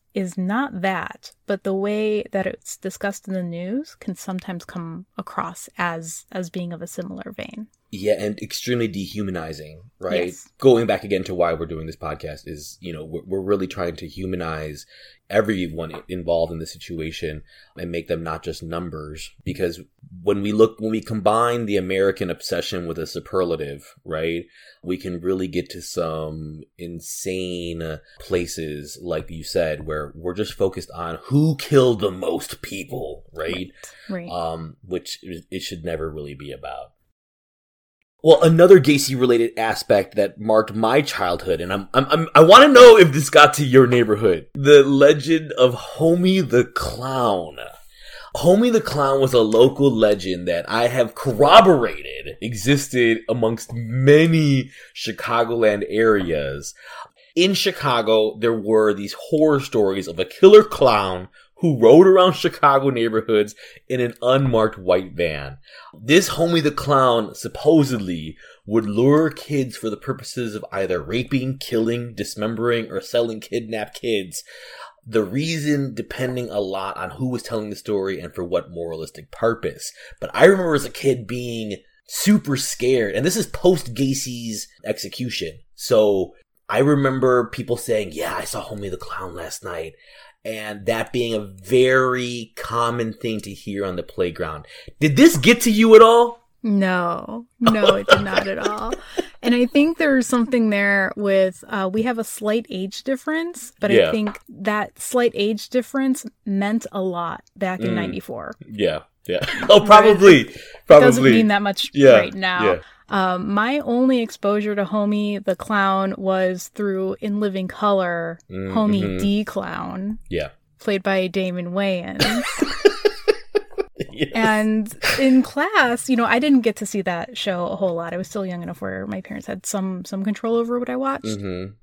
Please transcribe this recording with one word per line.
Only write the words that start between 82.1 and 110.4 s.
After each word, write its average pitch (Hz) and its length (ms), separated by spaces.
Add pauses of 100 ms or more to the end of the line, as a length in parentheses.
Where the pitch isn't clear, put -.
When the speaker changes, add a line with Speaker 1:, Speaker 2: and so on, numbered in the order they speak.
Speaker 2:
scared, 120 580
and 120 100
this 185 120
is 202 100
post 160 480
Gacy's 123 720 (180)
execution. 104 760 (140)
So 104 600 (360)
I 104 100
remember 131 680
people 120 280
saying, 107 340
"Yeah, - 240
I - 80
saw 107 200
Homie 101 280
the 92 60
Clown - 360
last 82 300
night." 82 300 (520)
And 107 400
that 113 260
being 117 220
a 107 60 (220)
very 127 920
common 117 580
thing 110 280
to 101 120
hear 101 320
on 90 120
the 85 60
playground. 80 640 (340)
Did 147 180
this 330 180
get 214 260
to 233 100
you 220 240
at 226 60
all? 233 460 (160)
Speaker 1:
No. 196 840 (120)
No, 226 360
it 202 120
did 269 140
not 196 260
at 190 120
all. 214 340 (480)
And 240 120
I 247 120
think 302 320
there's 269 280
something 233 440
there 202 480
with, 190 500
uh, 190 240
we 220 120
have 240 140
a 226 60
slight 214 460
age 196 340
difference, 320 800
but 156 100
Speaker 2:
Yeah. 101 160
Speaker 1:
I 80 40
think 107 360
that 208 520
slight 240 360
age 208 340
difference 262 560 (200)
meant 202 480
a 196 80
lot 175 420 (140)
back 185 240
in 185 100
Speaker 2:
Mm. 180 40
Speaker 1:
ninety-four. 180 580 (160)
Speaker 2:
Yeah, 87 320 (260)
yeah. 90 180 (100)
<laughs> - 140
Oh, 208 120
probably. 202 640